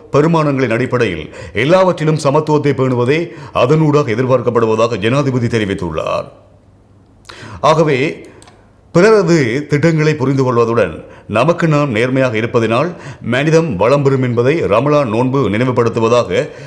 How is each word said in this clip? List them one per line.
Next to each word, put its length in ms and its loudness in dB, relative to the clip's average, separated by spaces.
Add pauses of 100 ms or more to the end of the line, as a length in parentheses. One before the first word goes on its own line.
(120)
பெருமானங்களின் 600 2
அடிப்படையில் 640 -2 (180)
எல்லாவற்றிலும் 680 0
சமத்துவத்தை 500 0
பேணுவதே 440 0 (360)
அதனூடாக 600 2
எதிர்பார்க்கப்படுவதாக 840 0
ஜனாதிபதி 500 0
தெரிவித்துள்ளார். 800 -4 (1300)
ஆகவே, 640 0 (640)
பிறரது 760 2
திட்டங்களை 480 2
புரிந்து 280 0
கொள்வதுடன் 500 0 (340)
நமக்கு 400 0
நாம் 240 0
நேர்மையாக 460 0
இருப்பதினால் 520 -2 (320)
மனிதம் 540 0
வளம் 280 2
பெறும் 200 2
என்பதை 400 0
ரமலான் 520 0
நோன்பு 340 0
நினைவுபடுத்துவதாக 1000 0 (200)